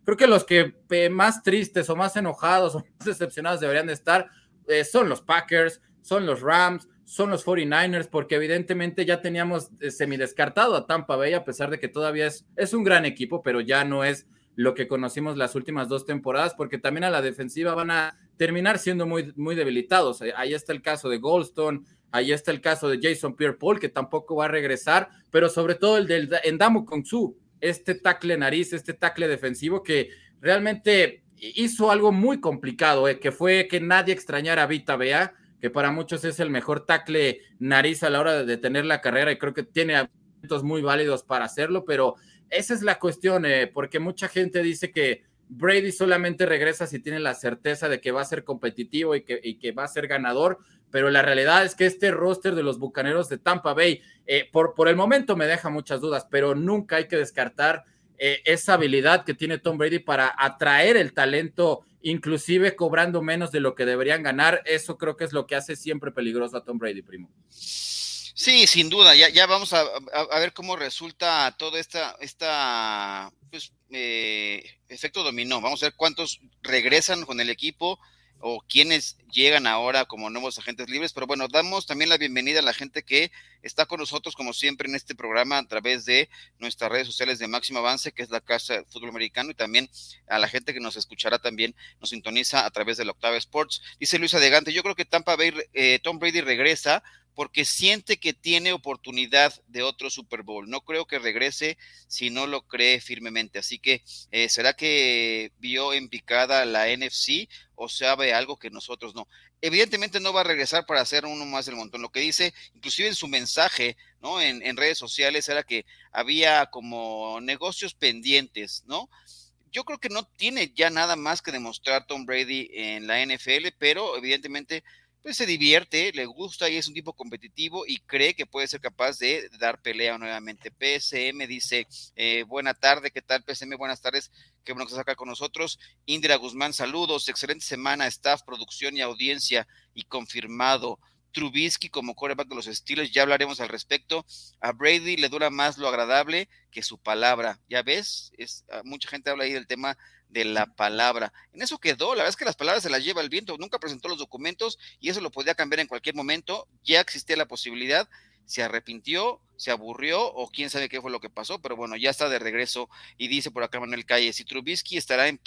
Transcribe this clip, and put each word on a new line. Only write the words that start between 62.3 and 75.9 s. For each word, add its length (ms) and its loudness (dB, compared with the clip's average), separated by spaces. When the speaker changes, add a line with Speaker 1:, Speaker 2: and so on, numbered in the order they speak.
Speaker 1:
cobrando 460 2
menos 280 -2
de 100 -2
lo 140 0
que 120 0
deberían 360 2
ganar. 440 4
Eso 320 -2
creo 180 -2
que 80 -6
es 80 -6
lo 140 -2
que 100 -4
hace 180 -6
siempre 380 -6
peligroso 440 -4
a 80 -10
Tom 140 -6
Brady, 240 -6
primo. 280 -18
Speaker 2:
Sí, 1160 0
sin 220 6
duda, 260 8
ya, 140 10
ya 180 6
vamos 260 2
a, 100 6
a, 380 -4
a 80 2
ver 140 0
cómo 220 -8
resulta 840 -2
todo 200 -6
esta, 420 -6
esta, 1080 -4
pues, 220 -16
eh, 760 -4
efecto 340 -8
dominó. 380 -2
Vamos 220 -2
a 40 2
ver 100 -4